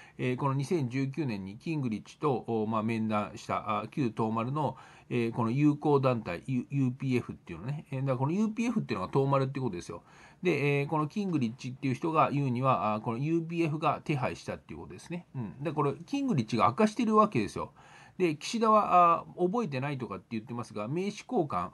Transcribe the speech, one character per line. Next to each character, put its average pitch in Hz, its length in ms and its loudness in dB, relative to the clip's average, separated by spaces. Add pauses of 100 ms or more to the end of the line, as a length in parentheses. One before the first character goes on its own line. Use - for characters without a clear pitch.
(180)
え 127 160 0
ー、 - 20 -2
こ 139 140 0
の 131 40 0
二 139 120 0
千 147 240 0
十 135 180 0
九 143 180 -2
年 101 200 -4
に 98 120 -12
キ 165 160 -6
ン 151 60 -2
グ 127 100 0
リ 107 100 -2
ッ - 40 -16
チ - 160 -20
と、 139 280 2
お、 110 200 0
ま 110 120 0
あ、 104 40 0
面 110 240 0
談 104 300 0
し - 100 -16
た、 104 320 0
あ、 107 80 -6
旧 123 280 -2
東 110 180 0
丸 113 180 -2
の、 143 240 -2 (340)
え 120 180 0
ー、 117 40 -2
こ 117 140 0
の 113 60 0
友 147 260 4
好 143 240 4
団 127 200 2
体、 87 240 -6
ユ-、 127 240 -2
ユ 139 180 2
ー 123 40 0
ピ 135 220 -6
ー 120 40 4
エ - 40 4
フ - 100 -10
っ - 60 -10
て - 160 -14
い - 20 -10
う 78 40 -10
の 104 80 -10
ね。 147 240 -6
え 135 80 -4
ー、 - 20 -
だ 139 60 -2
か 135 40 2
ら 123 60 0
こ 131 80 0
の 156 80 0
ユ 214 120 2
ー 214 80 -2
ピ 226 100 -4
ー 233 40 0
エ - 40 0
フ 214 100 0
っ - 20 -2
て - 100 -4
い 101 40 -2
う - 20 -2
の - 80 -4
が - 60 -10
東 139 180 4
丸 135 140 4
っ - 20 -2
て 135 140 -6
こ 127 80 -2
と 87 80 -6
で 85 40 -8
す - 80 -14
よ。 - 140 -12 (400)
で、 143 380 2
え - 20 0
ー、 143 40 -4
こ 156 100 -2
の 151 100 0
キ 208 160 -4
ン 185 80 -2
グ 156 80 2
リ 113 120 0
ッ - 20 -10
チ 127 160 -10
っ 131 40 -8
て 135 140 -4
い 131 40 2
う - 20 2
人 160 180 -2
が 147 200 4
言 139 160 0
う - 20 0
に 120 120 0
は、 107 340 2
あ、 110 40 -2
こ 113 140 -4
の 117 40 -4
ユ 156 200 0
ー 165 100 -2
ピ 170 140 -6
ー 165 60 2
エ - 20 0
フ 151 100 -4
が 147 240 0
手 151 140 -2
配 117 180 -2
し - 80 -16
た 98 120 -6
っ - 20 -12
て - 160 -16
い - 20 -12
う 78 60 -12
こ 95 60 -14
と 85 60 -16
で 95 60 -16
す - 100 -18
ね。 175 160 -8 (100)
う 131 40 -8
ん。 117 240 -10
で、 160 80 -4
こ 147 120 0
れ、 139 100 0 (120)
キ 285 140 -4
ン 277 80 -2
グ 220 80 2
リ 117 80 2
ッ - 20 -2
チ 117 120 -2
が 98 100 6
明 120 60 4
か 214 140 4
し 214 80 -2
て 240 100 0
る 214 100 4
わ 214 140 8
け 127 100 2
で 101 80 0
す 85 100 -8
よ。 82 140 -6 (460)
で、 165 180 2
岸 - 240 -4
田 220 100 4
は、 180 520 6
あ、 - 40 -12 (120)
覚 185 260 2
え 190 60 -2
て 135 100 -2
な 139 100 -2
い 143 80 -4
と 120 100 -6
か 98 80 -6
っ 92 40 -8
て - 120 -20
言 110 100 -2
っ - 20 -12
て 120 100 -10
ま 117 120 -6
す - 80 -18
が、 107 160 -4
名 175 220 -2
刺 - 180 -12
交 214 140 2
換 92 300 -2